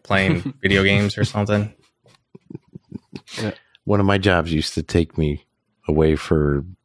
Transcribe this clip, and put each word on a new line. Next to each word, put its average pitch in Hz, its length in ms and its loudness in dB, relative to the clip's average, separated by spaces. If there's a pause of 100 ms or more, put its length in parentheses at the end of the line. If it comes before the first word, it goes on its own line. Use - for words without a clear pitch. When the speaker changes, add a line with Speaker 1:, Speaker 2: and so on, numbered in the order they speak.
Speaker 1:
playing 95 540 0
Speaker 2:
<laughs> - 40 -20
Speaker 1:
video 98 220 2
games 101 340 0
or 104 80 -2
something. 104 480 -2 (1700)
Speaker 3:
Yeah. 107 100 -4 (340)
Speaker 2:
One 101 140 2
of 101 60 2
my 98 120 4
jobs 87 360 0
used 78 220 -2
to 82 80 -4
take - 340 0
me 76 280 -2 (420)
away 78 280 2
for 73 500 0 (200)